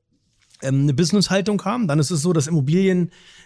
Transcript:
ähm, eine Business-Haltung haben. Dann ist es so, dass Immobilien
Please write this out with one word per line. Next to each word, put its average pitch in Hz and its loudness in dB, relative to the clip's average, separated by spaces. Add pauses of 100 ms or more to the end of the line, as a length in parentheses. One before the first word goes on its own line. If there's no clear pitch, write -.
(600)
ähm, 135 0
eine 147 2
Business-Haltung 190 0
haben. 226 -2
Dann 151 0
ist 139 -2
es 165 -2
so, 175 0
dass 151 0
Immobilien 175 0 (340)